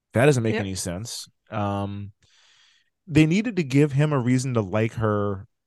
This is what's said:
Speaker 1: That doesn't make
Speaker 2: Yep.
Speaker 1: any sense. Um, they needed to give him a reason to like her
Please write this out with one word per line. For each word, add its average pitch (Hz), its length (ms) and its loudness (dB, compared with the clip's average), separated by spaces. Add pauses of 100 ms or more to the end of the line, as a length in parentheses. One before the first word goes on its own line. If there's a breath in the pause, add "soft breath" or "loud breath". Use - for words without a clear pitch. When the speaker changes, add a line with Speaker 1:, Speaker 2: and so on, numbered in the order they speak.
(140)
Speaker 1:
That 120 120 4
doesn't 135 160 4
make 110 120 0
Speaker 2:
Yep. 107 60 -2
Speaker 1:
any 95 140 -6
sense. 92 540 -8 (220)
Um, 101 640 -6 (920)
they 156 200 4
needed 202 300 0
to 180 80 2
give 139 280 2
him 151 200 2
a 143 60 2
reason 127 360 0
to 117 80 2
like 110 320 -2
her 101 520 -2 (200)